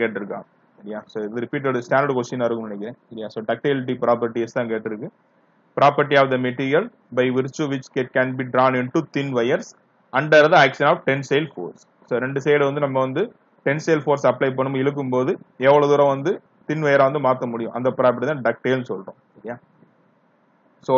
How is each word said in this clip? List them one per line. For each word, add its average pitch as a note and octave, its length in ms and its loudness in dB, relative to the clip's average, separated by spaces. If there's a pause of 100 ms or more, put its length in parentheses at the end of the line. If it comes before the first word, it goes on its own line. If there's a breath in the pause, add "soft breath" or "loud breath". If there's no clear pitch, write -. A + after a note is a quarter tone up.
கேட்டிருக்காங்க. G2+ 480 -6 (320)
சரியா? G#2 220 -12 (100)
So, A2 140 -6
இது A#2 180 -6
ரிப்பீட்டட் C3+ 420 -4
standard C#3 320 0
கொஸ்டினா A#2+ 300 -4
இருக்கும்னு A2+ 220 -6
நினைக்கிறேன். G#2 280 -12 (120)
சரியா? A2 240 -12
So, A2 80 -8 (100)
டக்டிலிட்டி C3 520 -2
ப்ராப்பர்ட்டிஸ் A#2 540 -2
தான் A#2+ 140 -4
கேட்டிருக்கு. A2 380 -8 (640)
Property C#3 460 2
of C3+ 100 6
the B2+ 100 0
material C3+ 420 0 (320)
by B2+ 80 2 (120)
virtue C3+ 340 -2
which C3+ 160 -6 (140)
it B2 160 -4
can C3 120 2 (100)
be C3+ 120 -6
drawn B2+ 300 2
into B2+ 180 -2 (160)
thin C#3 220 -2
wires C3+ 320 0 (500)
under D3+ 220 6 (100)
the F3 160 6
action C#3 240 -2
of F3 160 0
tensile C#3 480 0
force. - 260 -14 (280)
So, - 40 -4 (120)
ரெண்டு C#3 200 -6
சைடு D3 240 4
வந்து D3 160 -2
நம்ம C3+ 200 -4
வந்து C3 180 -2 (440)
tensile D3+ 380 0
force C#3+ 260 0
apply C3 280 0
பண்ணும், C3+ 240 -2
இழுக்கும் C#3 320 -2
போது B2+ 180 0 (360)
எவ்வளவு C#3+ 240 6
தூரம் C#3+ 200 6
வந்து C#3 200 -2 (360)
thin D3+ 180 -2
வயரா C#3 220 6
வந்து D3 160 -2
மாத்த B2+ 300 0
முடியும், A#2 240 -8
அந்த B2+ 180 0
property B2 360 2
தான் C3+ 140 -6
டக்டைல்னு B2 440 0
சொல்றோம். G2 280 -10 (180)
சரியா? A#2 200 -14 (1300)
So, C#3 120 0